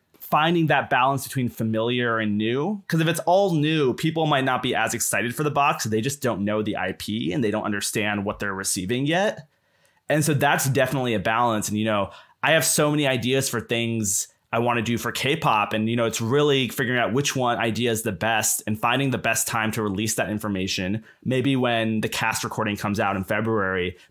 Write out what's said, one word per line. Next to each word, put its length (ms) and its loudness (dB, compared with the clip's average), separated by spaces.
finding 480 2
that 220 2
balance 380 2
between 220 -2
familiar 680 0
and 180 0
new. 520 0
'Cause 120 0
if 80 2
it's 120 0
all 340 2
new, 400 2
people 320 0
might 200 2
not 180 0
be 100 0
as 220 0
excited 400 -2
for 80 -4
the 80 0
box. 320 2
They 180 0
just 180 -4
don't 240 -2
know 200 0
the 140 -4
I 160 -4
P 380 -4
and 120 -2
they 80 0
don't 120 -2
understand 600 -2
what 140 -4
they're 160 -4
receiving 500 -2
yet. 420 -2
And 160 2
so 80 2
that's 340 2
definitely 460 2
a 60 2
balance. 500 0
And, 80 -2
you 80 0
know, 240 0
I 120 4
have 120 4
so 240 2
many 160 2
ideas 420 2
for 140 -2
things 680 -2
I 80 0
wanna 240 2
do 160 0
for 120 -4
K-pop. 640 0
And, 160 0
you 60 0
know, 100 2
it's 160 -2
really 460 2
figuring 320 -2
out 120 0
which 240 0
one 220 0
idea 320 0
is 140 -2
the 80 -2
best 560 0
and 120 -2
finding 300 2
the 80 -2
best 300 -2
time 240 -2
to 100 -4
release 320 -2
that 160 -2
information. 720 -2
Maybe 300 0
when 460 0
the 80 -2
cast 340 -2
recording 340 -2
comes 220 -2
out 160 0
in 80 -4
February, 720 -2